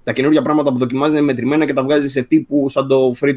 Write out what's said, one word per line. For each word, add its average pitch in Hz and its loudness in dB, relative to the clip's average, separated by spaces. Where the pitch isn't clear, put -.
τα 117 -6
καινούργια 139 2
πράγματα 147 2
που 123 -2
δοκιμάζει 131 -2
είναι 151 0
μετρημένα 139 0
και 139 -4
τα 131 2
βγάζει 139 0
σε 131 -2
τύπου 139 0
σαν 135 -2
το 131 2
free 143 0